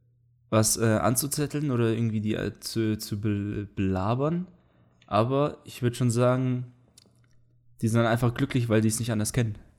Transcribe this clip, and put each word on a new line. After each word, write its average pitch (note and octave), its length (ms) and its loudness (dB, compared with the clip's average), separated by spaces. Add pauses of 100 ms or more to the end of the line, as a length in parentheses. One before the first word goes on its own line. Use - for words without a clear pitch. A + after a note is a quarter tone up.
(500)
was, A2 280 2
äh, A2 80 -2
anzuzetteln C3+ 840 0
oder A#2 200 2
irgendwie A2 300 -2
die, G#2+ 140 -2
äh, G2+ 240 -4
zu, A2 380 -2
zu G#2+ 220 -6
be-, G#2 560 -4
belabern. A#2+ 720 0 (600)
Aber C3+ 580 2
ich - 160 -14
würd A#2+ 160 0
schon B2 140 2
sagen, B2+ 540 2 (1160)
die A2+ 60 0
sind A2 140 2
dann A#2 100 4
einfach A#2+ 220 2
glücklich, C3 360 0
weil A2 120 4
die A2 60 4
es A2 120 0
nicht A#2 120 -4
anders G#2+ 220 -2
kennen. A2 240 0 (220)